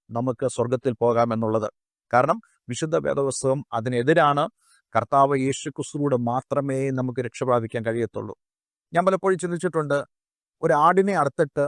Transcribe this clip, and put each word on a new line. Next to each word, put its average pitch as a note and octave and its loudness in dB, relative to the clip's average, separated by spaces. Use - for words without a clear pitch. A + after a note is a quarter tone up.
നമുക്ക് B2 -4
സ്വർഗത്തിൽ B2 -2
പോകാമെന്നുള്ളത്. A2+ 0
കാരണം C#3 2
വിശുദ്ധ D#3+ -4
വേദപുസ്തകം C#3 -2
അതിനെതിരാണ്. C#3 2
കർത്താവ് C#3 4
യേശുക്രിസ്തുവിലൂടെ C#3 -2
മാത്രമേ C3 -2
നമുക്ക് B2+ -4
രക്ഷ A#2+ -6
പ്രാപിക്കാൻ A#2+ 0
കഴിയത്തുള്ളൂ. A2 -4
ഞാൻ E3+ 0
പലപ്പോഴും F#3+ 0
ചിന്തിച്ചിട്ടുണ്ട്, D#3+ -2
ഒരു E3 4
ആടിനെ F3+ 4
അറുത്തിട്ട് D3 0